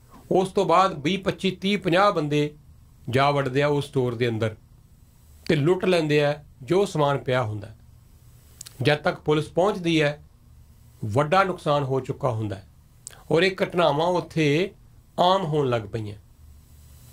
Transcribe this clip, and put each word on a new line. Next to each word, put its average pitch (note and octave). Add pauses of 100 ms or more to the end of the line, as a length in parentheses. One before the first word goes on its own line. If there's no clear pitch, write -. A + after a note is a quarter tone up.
(320)
ਉਸ F#3
ਤੋਂ G3
ਬਾਅਦ E3+
ਵੀਹ, F#3
ਪੱਚੀ, F#3+
ਤੀਹ, G3
ਪੰਜਾਹ F#3
ਬੰਦੇ D3 (560)
ਜਾ C3+
ਵੜਦੇ C3+
ਆ D3
ਉਸ C#3+
ਸਟੋਰ B2
ਦੇ A#2+
ਅੰਦਰ A2 (920)
ਤੇ E3+
ਲੁੱਟ F3
ਲੈਂਦੇ D#3
ਆ D3 (200)
ਜੋ F3
ਸਮਾਨ C#3+
ਪਿਆ B2+
ਹੁੰਦਾ। G#2+ (1080)
ਜਦ D3
ਤੱਕ E3+
ਪੁਲਿਸ D3+
ਪਹੁੰਚਦੀ E3+
ਹੈ, D3 (840)
ਵੱਡਾ D3
ਨੁਕਸਾਨ D#3+
ਹੋ C3
ਚੁੱਕਾ C3
ਹੁੰਦਾ A2
ਹੈ - (640)
ਔਰ D#3+
ਇਹ F#3+ (120)
ਘਟਨਾਵਾਂ E3
ਉੱਥੇ E3 (480)
ਆਮ F#3
ਹੋਣ D3+
ਲੱਗ A#2+
ਪਈਆਂ। G#2 (960)